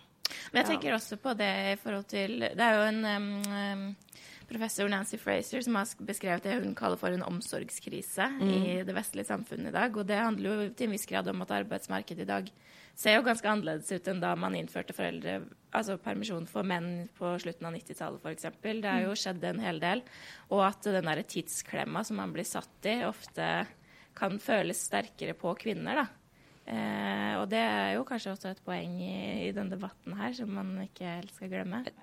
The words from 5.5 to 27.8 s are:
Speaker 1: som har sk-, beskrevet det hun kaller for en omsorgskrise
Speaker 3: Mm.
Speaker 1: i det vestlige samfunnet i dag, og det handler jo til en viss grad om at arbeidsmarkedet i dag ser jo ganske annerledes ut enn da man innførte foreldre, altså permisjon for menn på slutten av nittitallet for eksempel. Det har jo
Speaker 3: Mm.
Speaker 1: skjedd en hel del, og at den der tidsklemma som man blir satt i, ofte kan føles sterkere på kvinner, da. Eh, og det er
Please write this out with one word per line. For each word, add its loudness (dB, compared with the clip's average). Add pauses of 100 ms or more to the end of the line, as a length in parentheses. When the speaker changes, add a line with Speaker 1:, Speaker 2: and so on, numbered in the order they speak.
Speaker 1:
som 2
har 4
sk-, -8
beskrevet 0
det 0
hun 0
kaller 2
for 0
en 2
omsorgskrise -2
Speaker 3:
Mm. 6 (140)
Speaker 1:
i 0
det -2
vestlige -4
samfunnet -4
i -6
dag, 2
og -2
det 2
handler 2 (220)
jo 0
til -2
en 2
viss -2
grad 0
om 0
at -6
arbeidsmarkedet -2
i -4
dag -2 (460)
ser 8
jo 8
ganske 4
annerledes 2
ut -2
enn 0
da 2
man 0
innførte -4
foreldre, -2 (300)
altså 0
permisjon -4
for -2
menn -2 (100)
på 0
slutten -6
av -4
nittitallet -8
for -6
eksempel. -4
Det 0
har 4
jo 2
Speaker 3:
Mm. 0
Speaker 1:
skjedd -2
en 0
hel 0
del, 2 (480)
og 6
at 4
den 4
der 2
tidsklemma -2
som -2
man -2
blir -2
satt -6
i, 2
ofte 0 (480)
kan 0
føles 2 (120)
sterkere -2
på -2
kvinner, -2
da. 4 (600)
Eh, 0
og -2
det 2
er 2